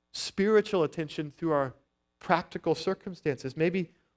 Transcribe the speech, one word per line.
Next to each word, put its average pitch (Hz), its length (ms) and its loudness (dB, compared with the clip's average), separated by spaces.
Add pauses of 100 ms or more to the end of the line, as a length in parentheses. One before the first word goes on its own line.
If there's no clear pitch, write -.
(140)
spiritual 208 720 2
attention 151 540 -6
through 165 140 -2
our 139 220 0 (460)
practical 170 560 0
circumstances. - 800 -4
Maybe 175 340 0 (260)